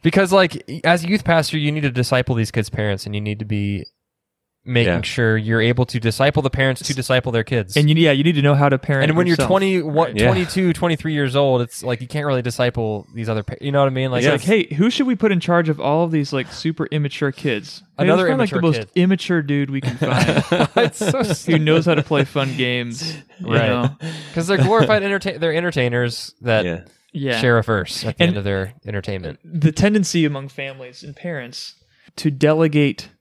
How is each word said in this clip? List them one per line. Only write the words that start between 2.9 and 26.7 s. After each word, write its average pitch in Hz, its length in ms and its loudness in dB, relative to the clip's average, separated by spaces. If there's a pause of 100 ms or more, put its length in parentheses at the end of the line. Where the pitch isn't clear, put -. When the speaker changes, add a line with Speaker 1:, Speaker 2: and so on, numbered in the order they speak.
Speaker 1:
and 104 80 -8
you 104 80 -6
need 104 160 -6
to 107 80 -8
be 101 400 -4 (760)
making 120 280 2
Speaker 2:
Yeah. 98 100 0
Speaker 1:
sure 110 360 0
you're 110 240 0
able 120 240 2
to 123 120 -6
disciple 135 440 0
the 135 80 0
parents 135 320 0
to - 120 -6
disciple 127 380 0
their 113 120 0
kids. 104 300 -4
Speaker 3:
And 147 140 4
you, 156 80 4
yeah, 160 160 4
you 139 100 2
need 165 120 4
to 143 80 2
know 143 120 4
how 143 140 4
to 139 80 4
parent 139 320 0
Speaker 1:
And 156 80 2
when 180 100 4
Speaker 3:
yourself. 147 220 2
Speaker 1:
you're - 0 -
twenty, 190 320 2
what, 151 280 0
Speaker 3:
Right. - 120 -6
Speaker 2:
Yeah. 117 60 4
Speaker 1:
twenty-two, 175 480 2
twenty-three 160 400 -2
years 139 200 0
old, 135 280 4
it's - 200 -8
like, 120 200 -4
you 123 40 -10
can't 147 200 -4
really 131 160 0
disciple 117 720 -2
these 113 160 -6
other, 110 140 -2
pa-, - 180 -10
you 139 100 -4
know 139 80 2
what 139 60 4
I 135 40 2
mean? 131 200 -2
Like, 123 140 0
Speaker 3:
It's 147 60 6
like, 147 100 0 (200)
Speaker 1:
it's - 100 -4
Speaker 3:
"Hey, 151 40 -6
who 202 160 2
should 262 160 -2
we 254 80 0
put 208 180 0
in 175 80 2
charge 170 300 0
of 147 100 -4
all 156 240 0
of 165 60 -4
these, 147 240 -2
like, 131 180 -4
super 160 380 -4
immature 147 420 -2
kids? - 500 -6 (140)
Hey, 147 80 0
Speaker 1:
Another 180 200 4
Speaker 3:
let's - 40 2
find, 262 120 2
like, 208 100 2
the - 60 -4
Speaker 1:
immature 160 260 2
Speaker 3:
most - 120 -14
Speaker 1:
kid. 180 80 4
Speaker 3:
immature 180 400 2
dude 143 280 -2
we 135 100 -4
can 123 160 -4
find 156 800 2
Speaker 1:
<laughs> - 0 -
It's 233 220 2
so 226 240 0
Speaker 3:
who 208 100 -2
Speaker 1:
stupid. 160 300 0
Speaker 3:
knows 160 240 2
how 165 80 4
to 147 80 2
play 143 220 0
fun 135 340 -2
games." 123 580 -4 (240)
You 113 140 -4
Speaker 1:
Right. 117 140 2
Speaker 3:
know? 123 280 0 (380)
Speaker 1:
'Cause 165 140 -2
they're 196 100 2
glorified 214 440 4
enterta-, 196 380 -4
they're 160 140 0
entertainers 123 880 -2
that 110 240 2
Speaker 2:
Yeah. 82 140 -4 (320)